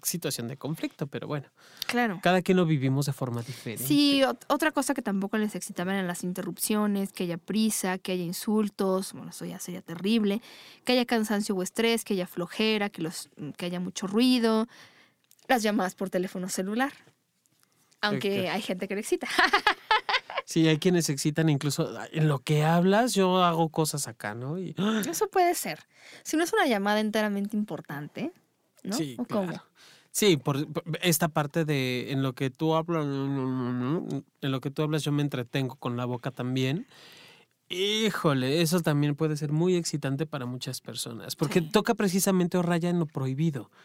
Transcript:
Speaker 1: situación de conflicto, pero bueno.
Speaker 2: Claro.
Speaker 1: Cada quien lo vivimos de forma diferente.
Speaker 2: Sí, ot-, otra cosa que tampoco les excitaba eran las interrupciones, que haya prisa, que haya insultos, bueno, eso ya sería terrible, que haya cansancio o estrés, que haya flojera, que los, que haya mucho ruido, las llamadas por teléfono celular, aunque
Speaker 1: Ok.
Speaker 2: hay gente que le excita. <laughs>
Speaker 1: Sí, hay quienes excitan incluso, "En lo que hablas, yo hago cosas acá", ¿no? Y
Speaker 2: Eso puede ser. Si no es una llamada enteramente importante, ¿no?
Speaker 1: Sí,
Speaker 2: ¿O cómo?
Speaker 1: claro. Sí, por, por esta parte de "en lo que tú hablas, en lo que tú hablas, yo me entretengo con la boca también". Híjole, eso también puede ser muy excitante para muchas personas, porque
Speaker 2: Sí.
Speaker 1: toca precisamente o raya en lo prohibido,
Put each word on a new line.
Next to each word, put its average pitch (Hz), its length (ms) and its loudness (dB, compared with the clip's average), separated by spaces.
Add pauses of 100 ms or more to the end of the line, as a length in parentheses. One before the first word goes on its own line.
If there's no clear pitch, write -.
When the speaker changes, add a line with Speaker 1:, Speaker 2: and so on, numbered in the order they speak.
Speaker 1:
situación 143 440 -4
de 139 100 -8
conflicto, 156 500 -6
pero 120 200 -8
bueno. 143 200 -6 (400)
Speaker 2:
Claro. 233 340 0
Speaker 1:
Cada 180 220 6
quien 185 140 4
lo 180 100 6
vivimos 139 400 2
de 139 60 -2
forma 120 280 -4
diferente. 120 420 -10
Speaker 2:
Sí, 285 400 4
ot-, 247 240 -2
otra 302 240 2
cosa 277 220 0
que 262 80 -2
tampoco 196 380 -2
les 214 160 -2
excitaba 180 380 -4
eran 196 120 0
las 175 180 -4
interrupciones, 196 880 -2
que 196 100 -6
haya 170 140 -2
prisa, 202 600 -2
que 190 140 -8
haya 180 120 -2
insultos, 190 880 0
bueno, - 160 -12
eso 170 160 -12
ya 175 140 -12
sería 180 220 -10
terrible, 202 600 0 (440)
que 247 80 4
haya 247 120 2
cansancio 214 500 0
o 185 80 -2
estrés, 226 400 0
que 214 100 -4
haya 185 140 -2
flojera, 208 640 -2
que 185 120 -10
los, - 280 -6 (280)
que 180 80 -8
haya 175 140 -4
mucho 185 260 -6
ruido, 226 640 2 (800)
las 240 160 2
llamadas 202 320 0
por 185 160 -6
teléfono 185 360 -2
celular, 214 460 -2 (1080)
aunque 202 480 0
Speaker 1:
Ok. 156 40 -2
Speaker 2:
hay 196 80 -2
gente 190 260 -6
que 202 60 -6
le 202 80 -4
excita. 359 260 -4
<laughs> - 520 2 (680)
Speaker 1:
Sí, 165 220 4
hay 156 120 4
quienes 175 300 4
excitan 151 380 0
incluso, 139 480 0 (160)
"En 156 160 2
lo 143 120 2
que 151 240 2
hablas, 190 500 4
yo 185 300 4
hago 165 260 4
cosas 151 380 -2
acá", 107 260 -8
¿no? 127 240 -6
Y 185 160 -8 (340)
Speaker 2:
Eso 370 220 -2
puede 359 240 4
ser. - 240 -6 (460)
Si - 140 -2
no 330 60 4
es 339 100 0
una 415 120 4
llamada 208 360 2
enteramente 208 540 -2
importante, 165 760 -6 (520)
¿no? 196 140 -4
Speaker 1:
Sí, 139 220 -4
Speaker 2:
¿O 240 60 -4
cómo? 104 200 -2
Speaker 1:
claro. - 180 -8 (460)
Sí, 190 280 4
por, 139 360 -2
por - 100 -6 (200)
esta 170 240 2
parte 151 380 0
de 127 460 -2
"en 135 120 0
lo 135 100 0
que 135 160 -2
tú 160 240 0
hablas, 165 320 0
en 135 1500 -2
lo 131 80 -2
que 139 120 -4
tú 147 100 -4
hablas, 151 220 0
yo 147 80 -2
me 147 100 2
entretengo 135 540 -2
con 120 220 -6
la 123 80 -2
boca 123 260 -4
también". 131 560 -2 (840)
Híjole, 175 920 0
eso 165 160 2
también 147 360 2
puede 156 220 0
ser 147 140 -4
muy 175 240 2
excitante 143 500 -2
para 135 220 -8
muchas 127 340 -8
personas, 117 540 -10
porque 160 240 2
Speaker 2:
Sí. 160 100 0
Speaker 1:
toca 208 240 2
precisamente 185 640 2
o 175 60 2
raya 175 260 0
en 175 80 0
lo 170 80 0
prohibido, 135 640 -2 (160)